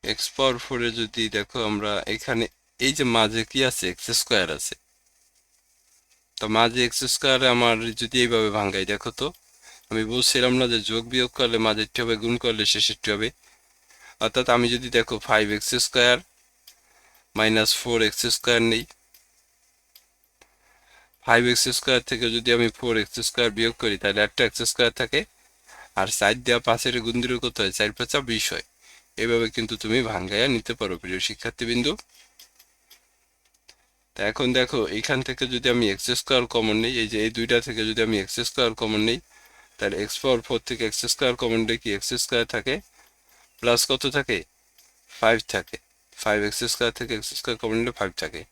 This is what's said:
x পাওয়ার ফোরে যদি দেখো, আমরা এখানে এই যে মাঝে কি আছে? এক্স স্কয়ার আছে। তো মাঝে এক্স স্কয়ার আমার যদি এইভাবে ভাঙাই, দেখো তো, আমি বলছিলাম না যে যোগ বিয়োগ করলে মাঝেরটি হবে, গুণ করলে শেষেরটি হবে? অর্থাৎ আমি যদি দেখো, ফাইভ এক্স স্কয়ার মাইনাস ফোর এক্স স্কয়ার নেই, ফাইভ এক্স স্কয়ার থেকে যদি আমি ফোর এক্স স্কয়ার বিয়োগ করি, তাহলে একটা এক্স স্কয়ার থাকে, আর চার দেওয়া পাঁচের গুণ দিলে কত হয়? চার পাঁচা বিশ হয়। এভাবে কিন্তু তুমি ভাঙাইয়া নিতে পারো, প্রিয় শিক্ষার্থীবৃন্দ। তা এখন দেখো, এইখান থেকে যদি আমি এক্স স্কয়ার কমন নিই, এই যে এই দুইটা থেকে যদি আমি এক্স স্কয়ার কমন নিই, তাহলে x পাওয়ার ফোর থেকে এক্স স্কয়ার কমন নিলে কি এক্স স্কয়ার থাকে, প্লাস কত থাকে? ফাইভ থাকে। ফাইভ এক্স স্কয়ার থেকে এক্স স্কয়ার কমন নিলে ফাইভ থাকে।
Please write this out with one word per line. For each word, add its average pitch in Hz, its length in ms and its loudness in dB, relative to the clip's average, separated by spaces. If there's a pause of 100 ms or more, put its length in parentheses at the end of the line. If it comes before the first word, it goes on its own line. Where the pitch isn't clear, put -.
x 107 160 -4 (160)
পাওয়ার 131 200 2 (100)
ফোরে 120 240 -2 (100)
যদি 113 240 -2 (140)
দেখো, 104 200 -4 (120)
আমরা 104 220 -2 (240)
এখানে 117 300 -2 (400)
এই 135 120 2
যে 143 80 0 (120)
মাঝে 113 240 2 (100)
কি 135 80 -2 (100)
আছে? - 220 -6
এক্স - 160 -10 (140)
স্কয়ার 95 260 2 (100)
আছে। - 160 -6 (1700)
তো 107 60 -6 (120)
মাঝে 117 300 4
এক্স - 120 -2 (140)
স্কয়ার 131 260 2 (160)
আমার 117 200 4 (260)
যদি 120 220 -2
এইভাবে 113 340 2
ভাঙাই, 98 360 -2
দেখো 107 260 -6
তো, 131 80 -2 (640)
আমি 110 120 -2 (100)
বলছিলাম 127 460 2
না 127 140 4
যে 113 60 2 (100)
যোগ 113 220 -2
বিয়োগ 127 280 0
করলে 117 180 2 (100)
মাঝেরটি 107 360 -2
হবে, 117 200 0
গুণ 117 200 0
করলে 110 200 0 (100)
শেষেরটি 104 400 -2
হবে? 107 160 -2 (960)
অর্থাৎ 120 300 0
আমি 120 200 4
যদি 127 120 -4 (100)
দেখো, 113 180 2 (120)
ফাইভ 107 180 4 (120)
এক্স - 120 -6 (160)
স্কয়ার 123 320 4 (1200)
মাইনাস 110 320 4 (100)
ফোর 117 260 0
এক্স - 140 -4 (140)
স্কয়ার 120 260 2 (100)
নেই, 113 120 -2 (2500)
ফাইভ 117 160 8 (100)
এক্স - 140 2 (120)
স্কয়ার 127 320 2
থেকে 120 160 -2 (100)
যদি 120 220 -2
আমি 120 100 4 (100)
ফোর 120 160 -2 (100)
এক্স - 120 -10 (120)
স্কয়ার 120 300 0
বিয়োগ 113 260 0
করি, 107 180 0
তাহলে 101 260 0
একটা - 200 -2
এক্স - 120 -4 (120)
স্কয়ার 120 200 2 (100)
থাকে, 135 180 -2 (800)
আর 95 80 0 (120)
চার 104 160 4 (100)
দেওয়া 120 220 2
পাঁচের 120 280 0 (100)
গুণ 117 180 -2
দিলে 123 220 -2
কত 120 160 -4
হয়? 95 160 0
চার 107 200 0
পাঁচা 123 220 -2 (120)
বিশ 113 220 0
হয়। - 120 -8 (580)
এভাবে 117 320 2
কিন্তু 113 180 -4 (100)
তুমি 110 160 2 (120)
ভাঙাইয়া 104 440 -2
নিতে 113 240 -4
পারো, 98 140 -4 (100)
প্রিয় 92 240 -6
শিক্ষার্থীবৃন্দ। 120 600 -4 (2250)
তা - 60 -6 (100)
এখন 127 160 -2 (120)
দেখো, 127 200 0 (180)
এইখান 131 300 0
থেকে 131 160 -4 (100)
যদি 120 220 -2
আমি 120 180 4
এক্স - 140 -6 (120)
স্কয়ার 127 240 2 (100)
কমন 110 300 2
নিই, 120 180 -2
এই 110 100 -2
যে 110 140 -2
এই 113 120 -2
দুইটা 117 200 2 (100)
থেকে 113 220 -6
যদি 110 180 0
আমি 110 160 2
এক্স - 120 -8 (140)
স্কয়ার 120 220 2 (100)
কমন 110 280 0
নিই, 117 100 0 (580)
তাহলে 101 180 -2 (120)
x - 40 -8 (100)
পাওয়ার 131 260 2
ফোর 120 120 -2 (100)
থেকে 117 200 -4
এক্স - 120 -6 (100)
স্কয়ার 127 300 0
কমন 113 200 0
নিলে 113 220 0
কি 113 140 -4
এক্স - 120 -6 (140)
স্কয়ার 117 220 0 (100)
থাকে, 127 200 -2 (840)
প্লাস 120 280 4
কত 131 140 -2 (140)
থাকে? 131 200 0 (840)
ফাইভ 113 180 4 (160)
থাকে। - 240 -4 (460)
ফাইভ 107 240 2
এক্স 104 120 -4 (120)
স্কয়ার 120 280 0
থেকে 117 180 -6
এক্স 107 120 -8 (100)
স্কয়ার 117 220 -6
কমন 110 180 -2
নিলে 120 200 -2
ফাইভ 95 120 -2 (120)
থাকে। 78 180 -8 (100)